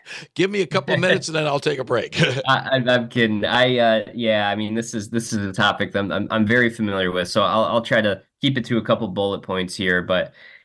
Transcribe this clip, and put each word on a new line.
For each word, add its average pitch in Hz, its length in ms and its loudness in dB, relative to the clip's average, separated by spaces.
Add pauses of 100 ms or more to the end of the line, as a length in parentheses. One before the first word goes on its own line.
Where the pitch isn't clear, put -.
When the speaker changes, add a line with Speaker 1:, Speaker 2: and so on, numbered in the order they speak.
Speaker 1:
<laughs> - 240 -18
Give 185 160 0
me 202 120 -2
a 170 60 -2
couple 190 280 -2
of 190 40 2
minutes 185 300 0
and 160 60 -4
then 156 100 0
I'll 143 140 0
take 143 200 -2
a 131 40 -4
break. 113 380 -2
<laughs> 139 260 0
Speaker 2:
I, 131 240 2
I'm, 131 180 2
I'm 120 180 4
kidding. 107 380 0
I, 123 320 4
uh, 113 360 2
yeah, 107 360 0
I 101 60 0
mean, 107 180 -4
this 113 200 -4
is, 107 180 -8
this 113 200 -4
is 104 140 -2
a 95 80 -6
topic 101 380 0
that 98 80 -2
I'm, 98 120 -2
I'm, 101 200 -2
I'm 110 160 2
very 120 220 4
familiar 98 420 -2
with, 90 180 -2
so 107 140 2
I'll, 101 220 2
I'll 110 160 0
try 113 200 2
to 101 200 -2 (200)
keep 135 160 0
it 117 80 -4
to 120 120 0
a 110 40 0
couple 113 260 0
bullet 98 360 -2
points 92 320 -4
here. 92 260 0
But 90 320 -2 (320)